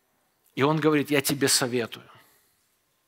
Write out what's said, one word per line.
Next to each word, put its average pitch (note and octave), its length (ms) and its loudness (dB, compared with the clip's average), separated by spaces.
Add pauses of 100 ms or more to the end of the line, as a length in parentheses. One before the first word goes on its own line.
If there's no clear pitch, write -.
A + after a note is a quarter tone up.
(540)
И C3+ 80 -2
он D#3 160 2
говорит: D3 320 2
"Я C#3+ 120 0
тебе C#3 260 0
советую, A#2+ 560 -2 (1040)